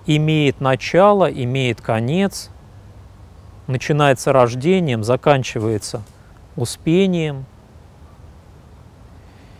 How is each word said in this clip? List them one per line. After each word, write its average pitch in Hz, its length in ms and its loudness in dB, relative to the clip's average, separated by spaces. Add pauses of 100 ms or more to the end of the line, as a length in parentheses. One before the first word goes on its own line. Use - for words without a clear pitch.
имеет 151 540 0
начало, 165 720 2
имеет 127 480 -4
конец, 143 680 -4 (1160)
начинается 143 640 0
рождением, 127 720 2
заканчивается 117 1000 -2 (540)
Успением. 165 880 -2 (2250)